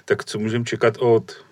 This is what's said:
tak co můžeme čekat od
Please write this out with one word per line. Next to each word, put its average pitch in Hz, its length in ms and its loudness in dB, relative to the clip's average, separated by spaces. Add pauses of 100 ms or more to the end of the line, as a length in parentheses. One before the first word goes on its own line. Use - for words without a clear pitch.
tak - 200 -2
co - 140 -10
můžeme 113 260 -2
čekat 113 340 0
od 113 340 2 (200)